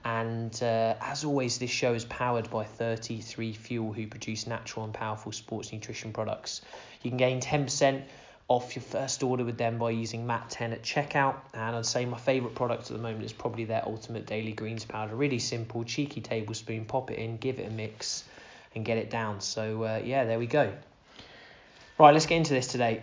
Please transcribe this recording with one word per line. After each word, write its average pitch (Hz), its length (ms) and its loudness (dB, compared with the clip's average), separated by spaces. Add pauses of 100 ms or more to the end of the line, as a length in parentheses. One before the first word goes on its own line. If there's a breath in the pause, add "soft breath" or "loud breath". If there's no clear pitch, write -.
and, 113 580 -2
uh, 113 380 4
as 147 240 -4
always, 135 320 2
this 123 140 -2
show 123 220 2
is 113 120 0
powered 120 440 0
by 110 140 -2
thirty-three 113 880 -4
Fuel, 110 400 -4
who 110 160 -6
produce 110 400 -6
natural 113 380 -6
and 107 80 -8
powerful 110 400 -6
sports - 400 -8
nutrition 110 400 -8
products. - 480 -4 (400 loud breath)
You 123 100 -2
can 127 60 0
gain 127 240 4
ten 143 240 2
percent 135 400 2 (420 loud breath)
off 123 300 4
your 123 60 -8
first 131 380 -4
order 127 220 2
with 117 140 -2
them 117 220 0
by 117 100 2
using 113 360 -2
Matt 117 240 -2
ten 117 220 -4
at 113 100 -6
checkout. 143 540 2 (180)
And 113 220 -2
I'd 117 100 -2
say 123 200 0
my 120 120 -4
favourite 127 380 2
product 117 280 0
at 120 120 -8
the 117 80 -4
moment 110 220 -4
is 113 80 -8
probably 113 320 -4
their 110 200 0
Ultimate 110 400 -6
Daily 110 280 -4
Greens 110 320 -6
Powder. 107 280 -6
Really 131 260 2
simple, 117 440 -4
cheeky 139 380 -4
tablespoon, 110 640 -4
pop - 260 -2
it - 60 -4
in, 113 180 -4
give 127 240 -2
it 98 100 -6
a 113 40 -6
mix, - 500 -6 (520 loud breath)
and 110 100 -4
get 113 120 2
it 110 120 -2
down. 107 320 -2
So, 110 420 -2
uh, 110 180 0
yeah, 127 220 2
there 113 160 2
we 120 80 0
go. 139 240 4 (1300 loud breath)
Right, 147 160 12
let's 156 140 6
get 170 100 4
into 147 160 4
this 127 140 2
today. 117 360 2